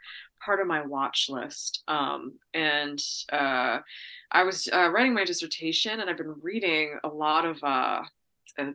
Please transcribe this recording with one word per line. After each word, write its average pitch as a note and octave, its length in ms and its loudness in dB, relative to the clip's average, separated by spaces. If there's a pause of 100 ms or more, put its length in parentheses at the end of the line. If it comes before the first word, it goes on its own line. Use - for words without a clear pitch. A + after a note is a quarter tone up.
(440)
part G3 160 0
of F#3+ 60 0
my D#3 180 -2
watch C3+ 460 -2
list. - 580 -8
Um, C#3 460 -2 (180)
and, D3 500 0 (300)
uh, C3 460 4 (520)
I F3+ 140 6
was, F#3 260 0
uh, F3+ 200 6
writing A#3+ 240 4
my G3+ 100 2
dissertation, E3+ 760 -2
and F#3+ 100 -4
I've D#3+ 80 -4
been D#3 240 -8
reading D#3+ 600 0
a D#3 60 -2
lot D#3 380 2
of, D#3+ 180 -4
uh, C3 380 2 (560)
uh, C#3+ 160 -4